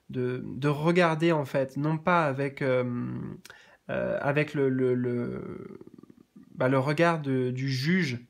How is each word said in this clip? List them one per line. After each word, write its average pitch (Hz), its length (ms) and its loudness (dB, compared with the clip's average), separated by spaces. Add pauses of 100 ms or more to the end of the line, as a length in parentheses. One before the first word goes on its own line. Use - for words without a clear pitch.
de, 127 360 -4
de 131 240 -4
regarder, 165 640 4
en 147 120 0
fait, 135 300 -2
non 151 220 0
pas 170 280 2
avec, 139 360 -2
euh, 127 240 2 (1040)
euh, 123 320 -2
avec 143 320 0
le, 139 160 2
le, 131 260 2
le, 123 840 -4 (800)
bah, 127 140 2
le 135 100 4
regard 156 420 2
de, 131 300 0
du 131 180 -4
juge, 135 600 0